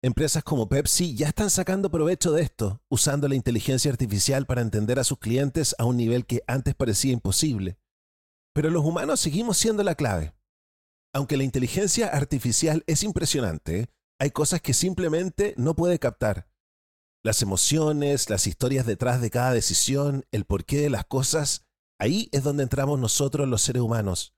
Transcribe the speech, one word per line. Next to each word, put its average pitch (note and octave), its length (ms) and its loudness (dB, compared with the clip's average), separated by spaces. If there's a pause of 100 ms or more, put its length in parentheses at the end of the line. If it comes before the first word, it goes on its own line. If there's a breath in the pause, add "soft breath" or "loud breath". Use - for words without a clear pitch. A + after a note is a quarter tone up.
Empresas C#3+ 420 0
como A2 260 0
Pepsi D3 460 0
ya D3 120 0
están G3+ 220 0
sacando F#3+ 420 0
provecho E3+ 400 2
de D#3+ 120 4
esto, G#2+ 440 -4
usando C#3+ 400 0
la C#3 80 0
inteligencia B2+ 560 0
artificial A#2+ 540 0
para B2 160 -2
entender A2 380 0
a B2+ 40 0
sus A#2+ 140 0
clientes C3 640 0
a A#2 40 2
un B2 140 2
nivel A#2+ 280 0
que A#2+ 220 -2
antes C3 280 0
parecía C3 360 0
imposible. G2+ 680 0 (760)
Pero D3+ 160 2
los E3 140 2
humanos F3 360 0
seguimos G3 380 0
siendo G#3+ 260 2
la F3+ 120 0
clave. F#2 380 -2 (800)
Aunque C#3 240 -2
la C3+ 60 0
inteligencia E3+ 640 0
artificial C#3+ 800 0
es D#3 160 0
impresionante, A2+ 880 -2 (300)
hay C#3 120 0
cosas D3+ 300 0
que C3+ 120 -2
simplemente F3+ 840 0
no D3 180 0
puede F3 240 2
captar. G#2+ 500 -2 (760)
Las A2 180 2
emociones, C#3+ 880 2
las - 180 0
historias B2+ 380 -2
detrás A#2+ 360 0
de A2+ 80 -2
cada B2 240 0
decisión, C#3 760 0
el G#2 140 -2
porqué A#2 360 -2
de D3 80 2
las A2+ 160 -2
cosas, C#3 600 -2 (320)
ahí D#3 320 0
es C#3 120 0
donde C#3+ 200 0
entramos C3+ 360 0
nosotros C#3 480 0
los A#2+ 140 0
seres B2 200 0
humanos. A2 560 -2